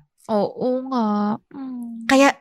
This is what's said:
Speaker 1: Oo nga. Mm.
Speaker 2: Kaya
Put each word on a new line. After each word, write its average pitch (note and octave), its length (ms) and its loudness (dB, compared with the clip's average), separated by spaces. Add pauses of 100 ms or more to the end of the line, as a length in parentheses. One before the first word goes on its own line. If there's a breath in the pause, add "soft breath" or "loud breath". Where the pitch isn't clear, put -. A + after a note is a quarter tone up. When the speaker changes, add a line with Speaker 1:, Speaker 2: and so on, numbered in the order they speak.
(260)
Speaker 1:
Oo A#3+ 600 -2
nga. G#3+ 500 -2 (120)
Mm. C4 260 -12 (320)
Speaker 2:
Kaya C4 340 6